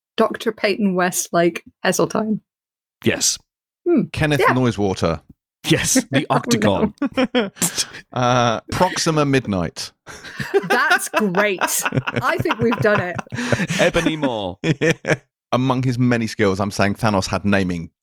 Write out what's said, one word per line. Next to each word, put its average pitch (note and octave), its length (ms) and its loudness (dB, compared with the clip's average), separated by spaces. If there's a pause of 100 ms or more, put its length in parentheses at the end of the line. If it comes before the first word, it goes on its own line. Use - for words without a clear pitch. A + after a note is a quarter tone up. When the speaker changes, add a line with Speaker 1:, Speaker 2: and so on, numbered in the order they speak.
(160)
Speaker 1:
Doctor - 360 0
Peyton G3+ 420 0
Westlake F3 720 0 (200)
Heseltine. G3+ 560 0 (640)
Speaker 2:
Yes. - 340 0 (500)
Speaker 1:
Hmm. D#4+ 140 4 (100)
Speaker 3:
Kenneth D3+ 280 0
Speaker 1:
Yeah. A4 140 2
Speaker 3:
Noisewater. G2 680 0 (440)
Speaker 2:
Yes, D#3 280 2 (160)
the C3 160 0
Speaker 1:
<laughs> - 40 -2
Oh, C4 40 2
no. - 20 4
Speaker 2:
Octagon. G#3+ 640 0
Speaker 3:
<laughs> B3+ 640 -2 (500)
Uh, B2 480 2 (120)
Proxima D#3+ 520 2
Midnight. A2 680 -2 (720)
Speaker 1:
That's D4 460 0
great. G3+ 520 0
I - 760 -2
think D4 200 0
we've A#3 200 0
done G#3 220 2
it. F3+ 140 -6 (180)
Speaker 2:
<laughs> - 480 -2
Ebony E3+ 360 2
Maw. A2 440 -4
Speaker 3:
<laughs> - 40 -6 (160)
Yeah. D3+ 120 2 (600)
Among B2+ 320 0
his B2+ 120 0
many B2 300 2
skills, G2 320 0
I'm G2+ 140 -2
saying G2+ 240 0
Thanos G2+ 320 0
had F#2+ 160 -4
naming F2+ 460 -2 (120)